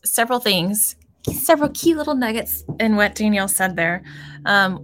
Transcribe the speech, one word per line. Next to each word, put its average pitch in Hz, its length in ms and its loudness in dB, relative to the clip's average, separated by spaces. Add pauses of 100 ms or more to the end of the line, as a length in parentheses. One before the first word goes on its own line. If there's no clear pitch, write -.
several 240 340 0
things, 202 580 0 (260)
several 294 500 2
key 330 220 2
little 302 180 -2
nuggets 233 500 -2 (160)
in 220 160 4
what 208 200 2
Danielle 208 320 2
said 185 280 -2
there. 170 280 -2 (420)
Um, 190 380 2